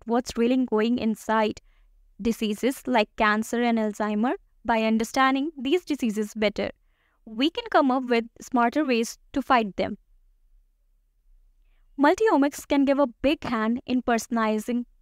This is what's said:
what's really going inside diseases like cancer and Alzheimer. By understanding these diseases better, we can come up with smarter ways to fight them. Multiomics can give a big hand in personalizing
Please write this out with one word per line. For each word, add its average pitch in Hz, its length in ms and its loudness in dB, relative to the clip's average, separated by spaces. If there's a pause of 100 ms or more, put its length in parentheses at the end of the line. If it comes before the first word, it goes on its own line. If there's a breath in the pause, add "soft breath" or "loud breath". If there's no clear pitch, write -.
what's 233 300 -2
really 247 300 2
going 233 320 0
inside 220 640 -2 (600)
diseases 220 640 -2
like 226 320 2
cancer 220 440 0
and 233 160 2
Alzheimer. 214 560 -2 (320)
By 226 180 0
understanding 262 720 0
these 277 280 -2
diseases 220 500 -4
better, 208 360 -2 (540)
we 226 240 -2
can 466 220 -6
come 294 200 4
up 262 140 -2
with 233 200 0 (160)
smarter 240 420 0
ways 233 340 -2 (160)
to 277 80 -2
fight 226 360 0
them. 202 200 -4 (2000)
Multiomics 302 720 2
can 285 160 2
give 269 160 2
a 285 80 4
big - 360 -2
hand 233 420 -2
in 247 160 0
personalizing 226 840 -2 (160)